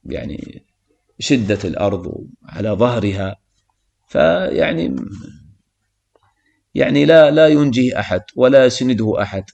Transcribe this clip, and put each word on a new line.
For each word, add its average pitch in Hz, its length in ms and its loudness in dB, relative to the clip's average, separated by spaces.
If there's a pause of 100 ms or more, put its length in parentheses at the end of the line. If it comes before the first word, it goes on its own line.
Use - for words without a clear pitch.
يعني - 600 -14 (540)
شدة 104 460 0
الأرض 92 480 -4 (320)
على 104 240 -8
ظهرها، 101 680 -2 (720)
فيعني، 165 880 -2 (1800)
يعني 143 300 0
لا، 156 260 6
لا 156 160 4
ينجيه 131 520 2
أحد 95 220 -4 (140)
ولا 127 300 4
يسنده 120 560 0
أحد 98 220 -6 (100)